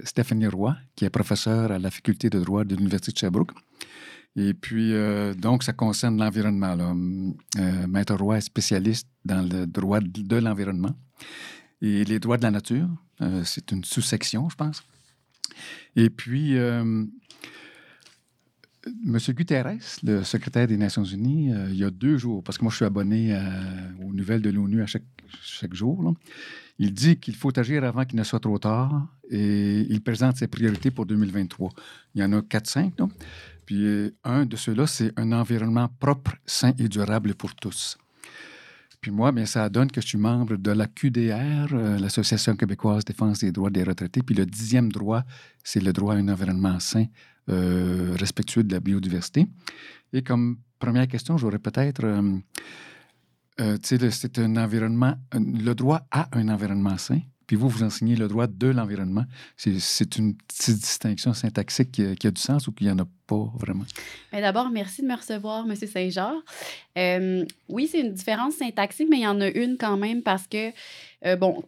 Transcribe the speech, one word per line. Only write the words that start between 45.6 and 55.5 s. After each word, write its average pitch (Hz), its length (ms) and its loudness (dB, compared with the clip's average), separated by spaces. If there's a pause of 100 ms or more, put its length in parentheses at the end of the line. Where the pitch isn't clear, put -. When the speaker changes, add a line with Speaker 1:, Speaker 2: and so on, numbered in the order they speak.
Speaker 1:
c'est - 180 -2
le 95 100 2
droit 98 220 2
à 104 40 2
un 98 100 2
environnement 92 520 2
sain, 113 260 2 (420)
euh, 90 720 2
respectueux 101 460 0
de 101 100 0
la 90 60 0
biodiversité. 95 680 2 (640)
Et 131 120 -2
comme 120 340 0 (220)
première 120 280 2
question, 127 300 0
j'aurais 107 220 0
peut-être... 127 440 0
Euh, 101 340 2 (1200)
euh, 107 180 0
tu - 120 -6
sais, 131 100 4
le, 120 100 4
c'est 123 300 -4
un 113 180 2
environnement, 113 560 2 (180)
un, 127 80 0
le 113 360 0